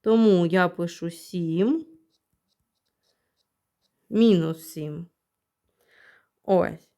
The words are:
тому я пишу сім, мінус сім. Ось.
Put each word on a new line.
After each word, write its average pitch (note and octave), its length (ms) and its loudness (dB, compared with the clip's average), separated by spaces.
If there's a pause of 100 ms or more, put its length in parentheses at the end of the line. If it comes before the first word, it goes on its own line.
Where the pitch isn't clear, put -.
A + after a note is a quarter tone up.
тому A3 460 4
я F3+ 220 0
пишу E3+ 420 -8
сім, F3+ 760 -4 (2250)
мінус F3 580 2
сім. D3+ 380 -12 (1400)
Ось. F3 560 -2